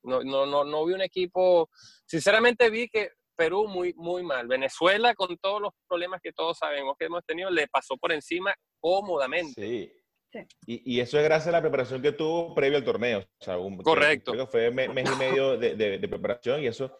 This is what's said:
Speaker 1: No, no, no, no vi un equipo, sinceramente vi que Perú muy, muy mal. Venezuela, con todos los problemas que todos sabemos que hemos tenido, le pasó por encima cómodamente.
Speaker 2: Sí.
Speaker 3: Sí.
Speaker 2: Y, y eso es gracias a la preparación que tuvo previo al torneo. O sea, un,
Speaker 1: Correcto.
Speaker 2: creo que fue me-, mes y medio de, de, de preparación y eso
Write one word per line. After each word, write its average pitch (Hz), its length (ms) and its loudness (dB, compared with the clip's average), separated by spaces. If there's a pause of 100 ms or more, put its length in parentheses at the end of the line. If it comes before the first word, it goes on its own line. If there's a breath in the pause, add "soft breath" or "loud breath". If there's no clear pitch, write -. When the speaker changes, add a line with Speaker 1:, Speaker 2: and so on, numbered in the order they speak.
Speaker 1:
No, 127 180 0
no, 135 220 0
no, 143 200 0
no 151 200 -2
vi 180 80 0
un 190 80 -4
equipo, 180 680 2 (360 soft breath)
sinceramente 226 640 4
vi 226 200 -2
que 208 220 -2 (260)
Perú 180 320 2
muy, 180 260 -4
muy 175 260 -4
mal. 131 260 -4
Venezuela, 175 680 2
con 180 220 -4
todos 202 240 -4
los 202 100 -6 (160)
problemas 180 340 -6
que 165 120 -12
todos 165 240 -4
sabemos 139 420 -4
que 160 60 -4
hemos 170 200 -6
tenido, 175 240 -6
le 156 180 2
pasó - 300 -2
por 170 140 -4
encima 180 420 -4 (280)
cómodamente. 160 800 -2
Speaker 2:
Sí. 107 320 -6 (380)
Speaker 3:
Sí. 220 80 -16 (260)
Speaker 2:
Y, 120 300 -6
y 123 40 2
eso 123 200 0
es 151 40 4
gracias 156 260 2
a - 20 0
la 170 100 2
preparación 131 400 -2
que 143 100 2
tuvo 160 440 -4
previo 143 240 2
al 135 40 -2
torneo. 117 360 0
O - 240 -16
sea, 92 160 -6
un, 95 180 -8
Speaker 1:
Correcto. 147 540 2
Speaker 2:
creo 123 140 -2
que - 60 -14
fue 117 200 2
me-, 131 180 -2
mes 131 200 -2
y 131 60 0
medio 135 420 2
de, 113 180 0
de, 101 240 0
de 98 80 -4
preparación 101 560 -4
y 127 40 -2
eso 127 320 -6